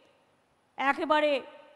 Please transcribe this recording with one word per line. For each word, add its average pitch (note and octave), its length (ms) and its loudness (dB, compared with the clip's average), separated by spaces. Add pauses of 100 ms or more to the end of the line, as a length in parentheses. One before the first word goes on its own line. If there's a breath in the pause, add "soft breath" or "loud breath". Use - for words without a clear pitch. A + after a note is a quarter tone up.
(760)
একেবারে D4 680 0 (340)